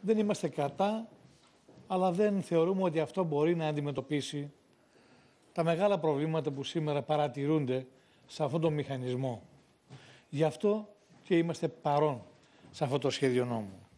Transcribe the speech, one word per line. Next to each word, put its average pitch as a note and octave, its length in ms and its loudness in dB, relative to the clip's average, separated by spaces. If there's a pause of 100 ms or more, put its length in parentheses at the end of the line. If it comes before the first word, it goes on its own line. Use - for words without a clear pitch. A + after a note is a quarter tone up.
Δεν G#3+ 160 2
είμαστε G#3 300 0
κατά, F#3+ 640 -2 (760)
αλλά F#3 240 2
δεν G3+ 300 2
θεωρούμε F3 420 2
ότι D#3+ 160 0
αυτό D#3 240 -2
μπορεί D#3 320 2
να D#3+ 120 -2
αντιμετωπίσει C#3+ 840 -4 (1000)
τα E3+ 100 0
μεγάλα F3 360 4
προβλήματα D#3 520 0
που C#3 120 -6
σήμερα D3 380 -2
παρατηρούνται C#3 840 0 (420)
σε - 160 -4
αυτόν D3+ 180 0
τον D#3+ 120 2
μηχανισμό. B2+ 760 -4 (840)
Γι' D3 140 0
αυτό G#3 520 -2 (280)
και E3+ 140 2
είμαστε E3 300 0
παρόν D3 540 0 (500)
σε - 120 -4
αυτό C3+ 140 0
το C3+ 120 2
σχέδιο B2+ 360 2
νόμου. G#2+ 420 -6 (100)